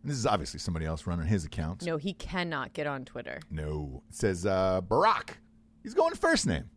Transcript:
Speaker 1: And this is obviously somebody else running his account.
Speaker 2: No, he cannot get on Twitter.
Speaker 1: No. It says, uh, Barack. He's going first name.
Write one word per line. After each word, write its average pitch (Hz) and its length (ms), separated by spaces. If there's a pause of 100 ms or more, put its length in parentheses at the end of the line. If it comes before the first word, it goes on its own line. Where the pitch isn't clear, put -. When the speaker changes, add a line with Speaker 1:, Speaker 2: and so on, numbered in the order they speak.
Speaker 1:
And 135 100
this 139 60
is 113 80
obviously - 340
somebody 80 280
else 80 180
running 85 220
his 92 180
account. 85 400
Speaker 2:
No, 165 120
he 170 160
cannot 165 600
get 151 140
on 135 180
Twitter. 73 340 (120)
Speaker 1:
No. 76 580
It - 60
says, 92 320
uh, 95 340
Barack. 127 540 (460)
He's 220 140
going 330 200
first - 320
name. 76 300